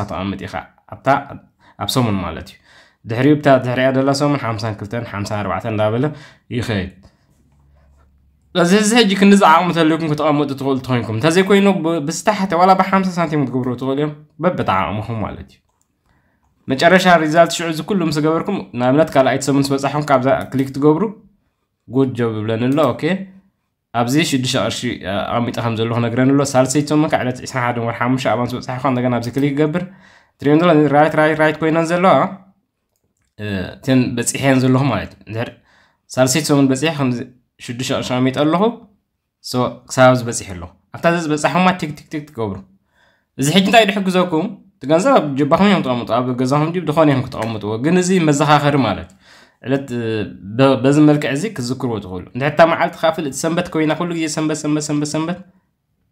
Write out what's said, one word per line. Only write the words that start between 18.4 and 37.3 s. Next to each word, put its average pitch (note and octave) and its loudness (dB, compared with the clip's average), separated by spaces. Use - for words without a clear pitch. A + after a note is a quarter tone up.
ንኣብነት C3 2
ካልኣይቲ C3 2
ሰሙን C#3 2
ምስ C3+ 0
በፃሕኩም C#3 -2
ካብዛ C3 2
ክሊክ C3+ -4
ትገብሩ፣ D3+ 2
ጉድ B2+ 0
ጆብ A#2 -2
ይብለኒ A2 -4
ኣሎ። C#3 2
ኦኬ፣ A#2+ -4
ኣብዚ A#2+ 0
ሽዱሽተ B2+ -2
ቅርሺ፣ G2+ -4
እ፣ F2 -8
ኣቐሚጠ A#2+ -4
ከም A#2 -4
ዘለኹ A2+ -2
ነግረኒ A#2+ 0
ኣሎ። C#3 4
ሳልሰይቲ C3+ 0
ሰሙን D3+ 0
ከዓ C3+ 0
ዕለት B2+ -4
ዒስራ - -10
ሓደን A#2+ -2
ወር A#2 -4
ሓሙሽተ B2+ -2
ኣባን A#2+ 0
ምስ A#2+ -6
በፃሕኩም B2+ -6
እንደገና B2 0
ኣብዚ A2+ -4
ክሊክ C#3 -2
ክገብር D3+ -2
ትሪእዮ C#3+ 4
ዘሎ። F3 4
ራይት፣ D#3 4
ራይት፣ D#3 2
ራይት D#3 2
ኮይነን E3 0
ዘለዋ፣ F3 4
እ፣ G#2 -10
እተን C3 0
በፂሐን B2 0
ዘለኹ B2+ 2
ማለት G2 -2
እዩ። - -20
እንድሕር A2 -8
ሳልሰይቲ C3 0
ሰሙን C#3+ 4
በፂሐ C3 0
ከምዚ B2+ -2